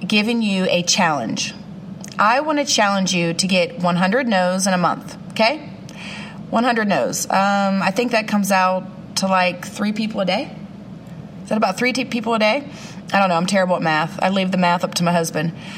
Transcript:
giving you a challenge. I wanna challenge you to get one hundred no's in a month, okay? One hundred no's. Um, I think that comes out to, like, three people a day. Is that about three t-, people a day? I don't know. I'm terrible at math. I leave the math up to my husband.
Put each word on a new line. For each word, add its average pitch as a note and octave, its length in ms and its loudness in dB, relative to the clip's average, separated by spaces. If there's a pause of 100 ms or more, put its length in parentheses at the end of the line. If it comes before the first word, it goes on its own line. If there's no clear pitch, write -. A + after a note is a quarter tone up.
giving G#3+ 360 2
you F#3+ 280 2
a F3 140 2
challenge. D#3 680 0 (680)
I A#3 220 4
wanna D4+ 240 0
challenge G3+ 480 2
you E3+ 220 0
to F#3+ 120 0
get F3+ 320 2
one F3 160 2
hundred G3 320 2
no's F#3 400 2
in F#3+ 60 2
a F3+ 40 2
month, - 400 -2 (120)
okay? C4 400 0 (800)
One A#3 160 2
hundred A3+ 240 2
no's. B2+ 360 0
Um, G3 560 2
I F#3 100 0
think A#3+ 200 -2
that A3 160 0
comes G3+ 240 0
out F#3 340 2 (300)
to, F#3+ 120 0
like, F3+ 380 2
three G#3 280 -4
people G#3+ 260 -4
a F#3+ 60 0
day. G3 260 -2 (920)
Is - 60 -8
that G#3+ 80 0
about G#3 200 2
three B3 160 2
t-, C4 100 -2
people A#3 300 -2
a A3 60 2
day? A3 280 2 (460)
I G3 60 4
don't G3 100 6
know. E3+ 80 2
I'm E3+ 80 2
terrible F#3 320 2
at - 40 -4
math. D#3 400 0
I - 60 4
leave F#3+ 240 0
the F#3 60 0
math F3 260 4
up F3 120 -2
to F3 80 0
my F3 100 4
husband. E3 400 0 (240)